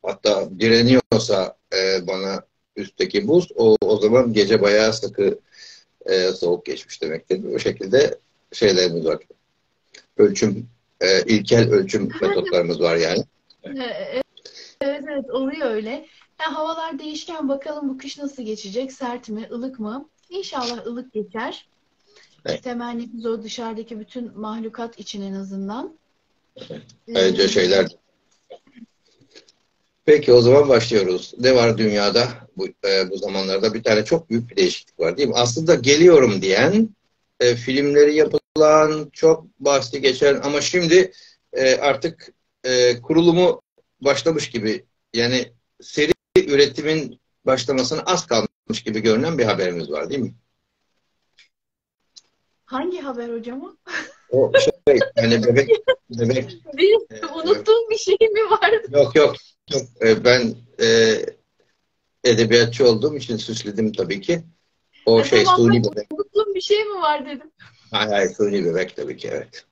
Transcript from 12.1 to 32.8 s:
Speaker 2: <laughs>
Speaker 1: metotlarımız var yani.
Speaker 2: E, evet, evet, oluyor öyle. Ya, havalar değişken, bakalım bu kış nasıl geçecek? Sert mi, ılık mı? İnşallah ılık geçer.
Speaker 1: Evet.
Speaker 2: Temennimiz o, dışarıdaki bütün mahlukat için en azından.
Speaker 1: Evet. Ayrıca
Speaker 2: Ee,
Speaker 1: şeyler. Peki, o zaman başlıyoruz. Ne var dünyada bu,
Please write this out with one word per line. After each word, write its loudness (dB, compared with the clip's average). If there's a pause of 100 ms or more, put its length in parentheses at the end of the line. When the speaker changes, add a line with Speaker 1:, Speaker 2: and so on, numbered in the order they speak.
Speaker 2:
<laughs> -6
Speaker 1:
metotlarımız -2
var 0
yani. -2 (400)
Speaker 2:
E, -10 (580)
evet, -6
evet, -10
oluyor -4
öyle. -6 (500)
Ya, -6
havalar -8
değişken, -10
bakalım -8
bu -10
kış -16
nasıl -12
geçecek? -10
Sert -12
mi, -12
ılık -12
mı? -12 (220)
İnşallah -10
ılık -12
geçer. -10 (760)
Speaker 1:
Evet. -8
Speaker 2:
Temennimiz -10
o, -6
dışarıdaki -12
bütün -14
mahlukat -12
için -14
en -10
azından. -10 (600)
Speaker 1:
Evet. -16 (320)
Ayrıca 2
Speaker 2:
Ee, 0
Speaker 1:
şeyler. 2 (2250)
Peki, 6
o 10
zaman 6
başlıyoruz. 0
Ne 2
var 2
dünyada 0 (280)
bu, -8 (220)